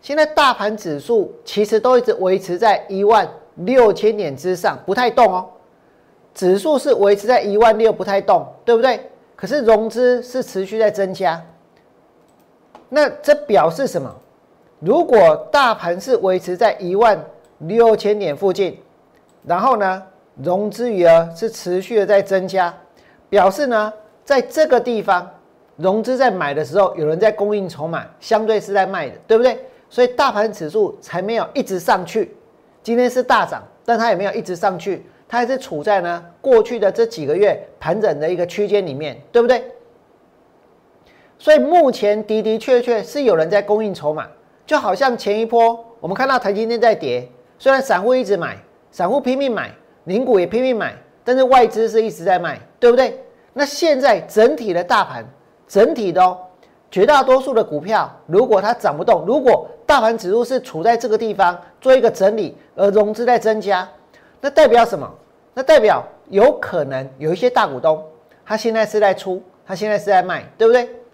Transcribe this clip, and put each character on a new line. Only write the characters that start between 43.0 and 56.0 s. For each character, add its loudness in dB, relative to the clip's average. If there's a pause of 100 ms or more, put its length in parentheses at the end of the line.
是 -8
有 2
人 0
在 0
供 -2
应 -6
筹 -6
码， -10 (380)
就 0
好 -2
像 -2
前 -4
一 -2
波 2 (160)
我 -12
们 -6
看 -4
到 0
台 -2
积 -4
电 -4
在 4
跌， -6 (300)
虽 0
然 2
散 -2
户 0
一 0
直 -2
买， -8 (360)
散 -4
户 0
拼 -2
命 -4
买， -8 (320)
零 -4
股 2
也 0
拼 -4
命 -2
买， -6 (300)
但 0
是 2
外 6
资 -2
是 0
一 -4
直 -14
在 0
卖， -6 (200)
对 4
不 4
对？ 0 (340)
那 -2
现 0
在 2
整 2
体 -6
的 -2
大 2
盘， -10 (420)
整 4
体 -4